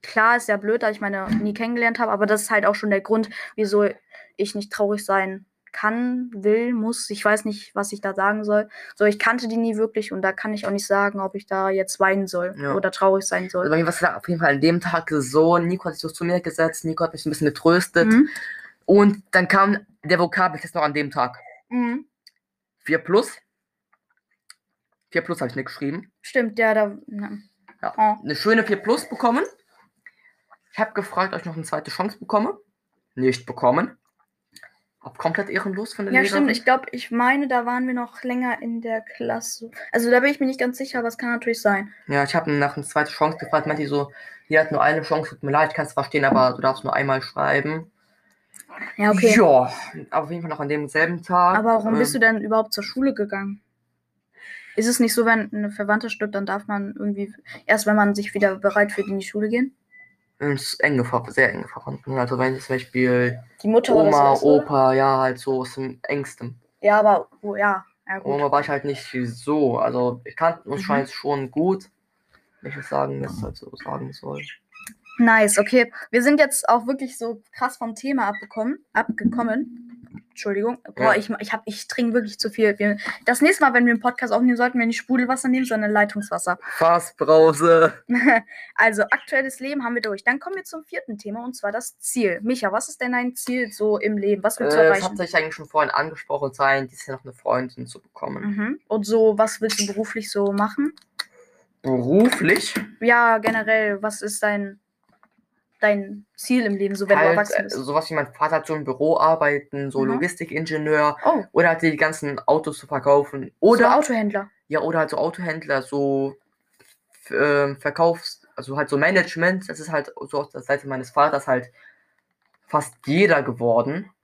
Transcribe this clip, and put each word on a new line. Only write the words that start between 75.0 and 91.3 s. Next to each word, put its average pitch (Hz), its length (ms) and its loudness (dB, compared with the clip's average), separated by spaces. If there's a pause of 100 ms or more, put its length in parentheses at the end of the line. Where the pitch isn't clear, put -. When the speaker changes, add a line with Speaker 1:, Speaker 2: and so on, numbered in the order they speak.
Speaker 1:
Nice, 220 380 4
okay. 240 340 2 (200)
Wir 240 100 2
sind 294 160 4
jetzt 285 300 2
auch 233 180 2
wirklich 269 320 -6
so 226 240 -10 (100)
krass 262 240 -4
vom 226 200 -8
Thema 262 320 -2
abgekommen, 214 500 -6 (140)
abgekommen. 233 920 -2 (460)
Entschuldigung. 208 480 -4 (160)
Boah, 226 200 4
Speaker 2:
Ja. - 20 2
Speaker 1:
ich, 208 120 -4 (120)
ich 214 120 -8
hab, 220 120 -6
ich - 240 -12
trinke 233 260 -2
wirklich 214 240 -2
zu 220 120 -4
viel. 208 280 2
Wir, 208 180 0 (280)
das 247 180 2
nächste 330 220 4
Mal, 254 100 4
wenn 240 120 6
wir 240 60 6
einen 233 80 0
Podcast 247 320 -2
aufnehmen, 240 240 4
sollten 247 220 0
wir 233 80 2
nicht 233 120 -2
Sprudelwasser 254 500 0
nehmen, 254 180 0
sondern 214 240 -2
Leitungswasser. 202 720 -2 (160)
Speaker 2:
Fassbrause. 160 1160 6 (160)
Speaker 1:
<laughs> 240 360 4 (320)
Also, 214 340 2
aktuelles 269 480 -2
Leben 269 240 -4
haben 240 140 -4
wir 233 60 -2
durch. 208 200 -6
Dann 254 160 0
kommen 370 160 -10
wir 370 80 -8
zum 320 220 -14
vierten 277 340 -12
Thema, 214 260 -10